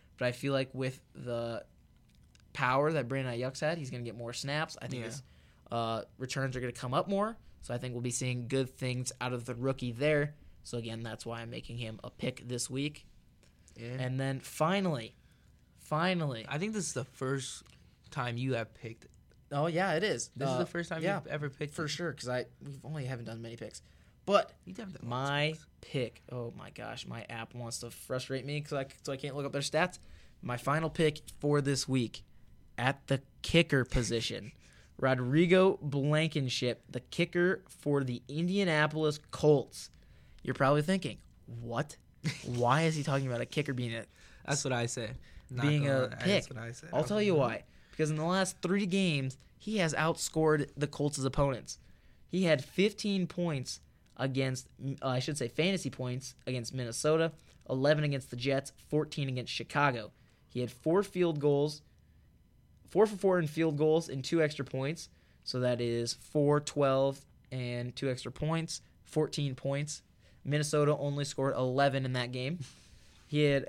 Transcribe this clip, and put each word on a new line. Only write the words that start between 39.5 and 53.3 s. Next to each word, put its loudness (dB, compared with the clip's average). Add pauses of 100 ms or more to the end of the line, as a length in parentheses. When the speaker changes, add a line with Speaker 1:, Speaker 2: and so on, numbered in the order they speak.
Speaker 1:
You're -2
probably 4
thinking, 0 (280)
"What? -6 (260)
Speaker 2:
<laughs> -4
Speaker 1:
Why 4
is 2
he -4
talking 0
about -2
a -4
kicker -2
being -4
a -6 (400)
Speaker 2:
That's 0
what -2
I 2
say. -6 (380)
Not -2
Speaker 1:
being 4
Speaker 2:
gonna 2
Speaker 1:
a 0
Speaker 2:
lie, -10
Speaker 1:
pick?" -6
Speaker 2:
that's 2
what -12
I -10
say. -16
Speaker 1:
I'll 2
tell 2
you 4
why. 4 (260)
Because 0
in 0
the -2
last 0
three 2
games, 2 (200)
he -4
has 4
outscored 2
the 0
Colts' -2
opponents. 0 (520)
He 2
had 6
fifteen 2
points -4 (360)